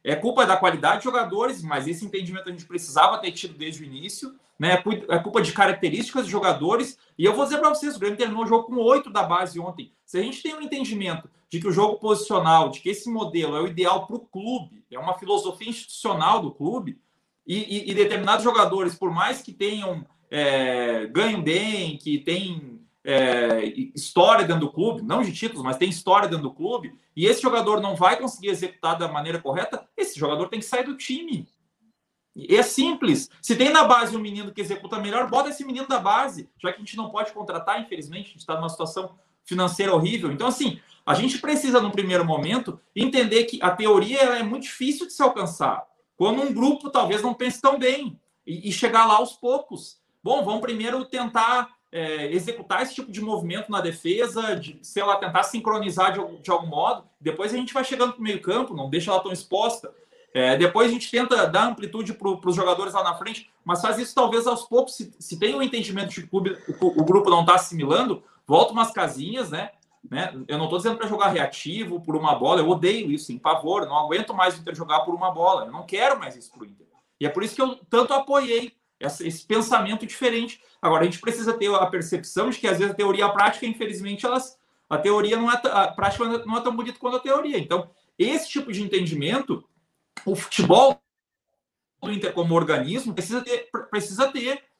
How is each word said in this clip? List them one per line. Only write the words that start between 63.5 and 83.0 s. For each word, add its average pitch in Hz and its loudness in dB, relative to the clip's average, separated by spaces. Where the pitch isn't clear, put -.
mas 170 0
faz 220 0
isso 240 -6
talvez 233 4
aos 233 0
poucos, 254 2
se, - -12
se - -12
tem 226 0
um 269 -2
entendimento 196 -4
de - -10
que 156 -16
o - -20
clube, 185 -2
o, 170 4
o 156 2
grupo 190 6
não 170 6
tá 175 8
assimilando, 180 0
volta 175 6
umas 226 2
casinhas, 175 -4
né? 190 -8
Né? 151 -6
Eu 147 -4
não 156 -2
tô 175 0
dizendo 226 0
pra 226 -4
jogar 208 2
reativo 175 -4
por 156 -2
uma 156 2
bola, 156 4
eu 156 2
odeio 180 2
isso, 143 -6
em 120 -8
pavor, 160 0
eu 143 -6
não 143 -2
aguento 175 -2
mais 185 2
o - -18
Inter 165 -10
jogar - 0
por 175 -4
uma 185 -2
bola, 175 2
eu 117 -12
não 170 -14
quero 247 0
mais 143 -12
isso - -20
pro 113 -20
Inter. - -20
E 143 -2
é 143 -2
por 190 -4
isso 220 -6
que 277 -4
eu 262 0
tanto 240 4
apoiei 269 0
essa, - -6
esse 165 -10
pensamento 220 0
diferente. 233 -2
Agora, 160 4
a - 6
gente 180 -2
precisa 226 -2
ter 202 0
a 185 4
percepção 185 -2
de 233 -4
que, 226 -2
às 185 2
vezes, 196 0
a - -12
teoria 202 2